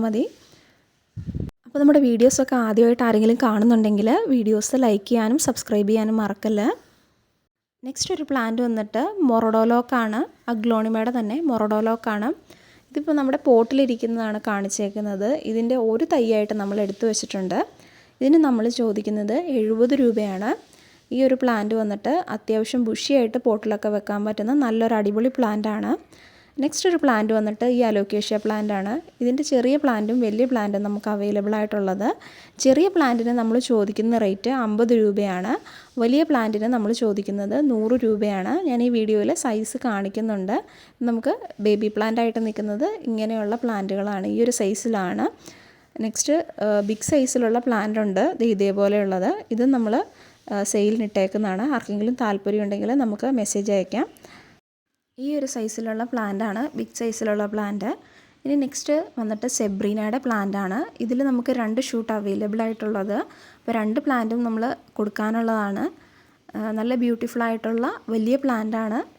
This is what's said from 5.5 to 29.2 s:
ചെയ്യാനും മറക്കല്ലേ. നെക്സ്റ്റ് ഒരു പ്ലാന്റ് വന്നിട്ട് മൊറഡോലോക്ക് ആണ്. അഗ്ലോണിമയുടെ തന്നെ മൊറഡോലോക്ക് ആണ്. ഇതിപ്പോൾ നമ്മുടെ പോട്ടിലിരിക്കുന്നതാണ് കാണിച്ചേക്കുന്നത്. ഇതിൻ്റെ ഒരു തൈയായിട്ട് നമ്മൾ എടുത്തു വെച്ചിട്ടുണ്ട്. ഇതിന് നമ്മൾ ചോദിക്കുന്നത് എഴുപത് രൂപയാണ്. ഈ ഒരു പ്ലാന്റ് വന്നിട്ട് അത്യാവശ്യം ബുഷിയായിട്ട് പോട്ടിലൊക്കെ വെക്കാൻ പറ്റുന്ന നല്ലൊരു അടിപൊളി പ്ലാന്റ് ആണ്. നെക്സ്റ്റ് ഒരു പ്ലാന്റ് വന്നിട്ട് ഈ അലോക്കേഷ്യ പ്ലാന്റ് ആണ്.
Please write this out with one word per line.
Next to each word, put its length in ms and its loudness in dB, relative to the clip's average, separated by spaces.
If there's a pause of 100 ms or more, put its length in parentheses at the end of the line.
ചെയ്യാനും 320 2
മറക്കല്ലേ. 460 0 (1160)
നെക്സ്റ്റ് 320 -6
ഒരു 140 -4
പ്ലാന്റ് 360 -2
വന്നിട്ട് 360 -2 (280)
മൊറഡോലോക്ക് 640 2
ആണ്. 240 0 (300)
അഗ്ലോണിമയുടെ 680 0
തന്നെ 200 -2 (120)
മൊറഡോലോക്ക് 640 0
ആണ്. 140 -2 (640)
ഇതിപ്പോൾ 280 -2
നമ്മുടെ 280 0
പോട്ടിലിരിക്കുന്നതാണ് 1000 2
കാണിച്ചേക്കുന്നത്. 840 -2 (200)
ഇതിൻ്റെ 280 0 (100)
ഒരു 260 2
തൈയായിട്ട് 480 2
നമ്മൾ 240 -2
എടുത്തു 260 -2
വെച്ചിട്ടുണ്ട്. 480 -4 (640)
ഇതിന് 240 6
നമ്മൾ 220 2 (140)
ചോദിക്കുന്നത് 540 -2 (240)
എഴുപത് 420 2
രൂപയാണ്. 500 0 (600)
ഈ 140 -2
ഒരു 160 4
പ്ലാന്റ് 400 0
വന്നിട്ട് 320 -2 (220)
അത്യാവശ്യം 520 -2
ബുഷിയായിട്ട് 600 0
പോട്ടിലൊക്കെ 500 0
വെക്കാൻ 300 -4
പറ്റുന്ന 280 -2 (100)
നല്ലൊരു 340 2
അടിപൊളി 400 2
പ്ലാന്റ് 360 0
ആണ്. 160 -2 (640)
നെക്സ്റ്റ് 320 -2
ഒരു 120 4
പ്ലാന്റ് 320 2
വന്നിട്ട് 320 0 (120)
ഈ 100 4
അലോക്കേഷ്യ 560 0
പ്ലാന്റ് 320 -2
ആണ്. 160 -4 (300)